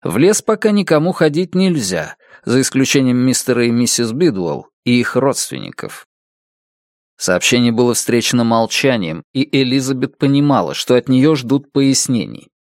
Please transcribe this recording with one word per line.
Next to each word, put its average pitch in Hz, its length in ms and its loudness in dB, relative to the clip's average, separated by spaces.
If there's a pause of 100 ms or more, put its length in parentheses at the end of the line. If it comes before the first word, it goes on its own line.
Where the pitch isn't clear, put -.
В 98 140 -4
лес 185 240 2
пока 175 300 -2
никому 175 400 2
ходить 165 420 -2
нельзя, 135 600 -2 (300)
за 123 160 2
исключением 131 560 2
мистера 123 480 0
и 117 60 2
миссис 117 400 0
Бидуэлл 101 560 -2 (180)
и 120 140 2
их - 160 -2
родственников. - 920 -6 (1080)
Сообщение 120 540 2
было 120 220 2
встречено 117 500 0
молчанием, 113 800 0 (100)
и 131 140 -2 (100)
Элизабет 131 600 -2
понимала, 139 560 2
что - 220 0
от 123 120 0
неё 131 280 4
ждут 127 360 -4
пояснений. 131 800 -2 (120)